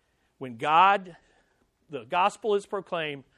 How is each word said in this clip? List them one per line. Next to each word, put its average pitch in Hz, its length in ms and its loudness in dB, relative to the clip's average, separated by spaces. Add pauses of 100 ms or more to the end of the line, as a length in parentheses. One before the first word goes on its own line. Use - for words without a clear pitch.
(380)
When 127 200 -10
God, 175 580 2 (760)
the 127 140 -10
gospel 196 520 0
is 202 100 -4
proclaimed, 160 580 -8 (140)